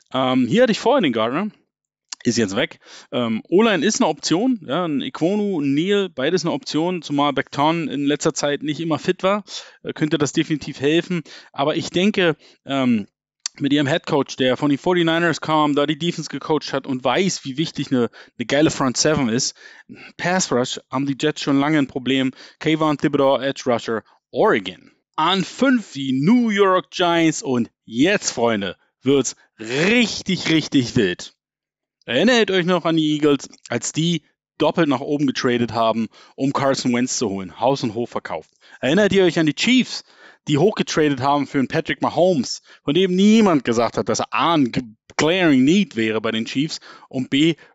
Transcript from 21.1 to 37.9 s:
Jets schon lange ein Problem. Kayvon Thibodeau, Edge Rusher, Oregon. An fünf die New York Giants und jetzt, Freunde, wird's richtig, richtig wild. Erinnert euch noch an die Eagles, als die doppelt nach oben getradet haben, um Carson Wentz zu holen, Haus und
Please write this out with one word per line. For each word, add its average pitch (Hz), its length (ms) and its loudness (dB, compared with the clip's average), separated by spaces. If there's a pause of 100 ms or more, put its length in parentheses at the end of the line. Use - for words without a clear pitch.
Jets 151 220 -2
schon 139 180 0
lange 147 200 2
ein 135 100 0
Problem. 131 440 -2 (260)
Kayvon 156 400 0
Thibodeau, 139 420 2
Edge 135 240 -6
Rusher, 113 400 -2 (260)
Oregon. 123 640 -2 (240)
An 175 260 0
fünf 247 520 0
die 135 180 -4
New 220 380 2
York 190 420 2
Giants 170 500 2
und 123 300 -2 (120)
jetzt, 147 460 0
Freunde, 107 460 -2 (260)
wird's 135 320 2 (240)
richtig, 180 880 -2
richtig 147 460 0
wild. 92 400 -2 (720)
Erinnert 208 480 2
euch 185 120 0
noch 180 200 0
an 165 120 2
die 151 180 2
Eagles, 143 340 0 (200)
als 120 220 -4
die 165 320 0 (360)
doppelt 160 300 2
nach 127 120 0
oben 147 260 -2
getradet 120 460 0
haben, 113 340 0 (300)
um 135 160 -2
Carson 135 420 0
Wentz 123 240 -2
zu 120 120 -2
holen, 95 280 -8
Haus 131 240 0
und 117 120 -4